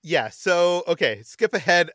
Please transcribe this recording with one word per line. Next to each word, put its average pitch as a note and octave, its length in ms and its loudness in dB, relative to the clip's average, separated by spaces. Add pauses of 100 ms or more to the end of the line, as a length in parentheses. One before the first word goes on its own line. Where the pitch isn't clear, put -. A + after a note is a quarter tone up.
Yeah, D3+ 260 -2
so, F3 580 0
okay, B2 380 -2
skip - 280 -4
ahead F3 420 0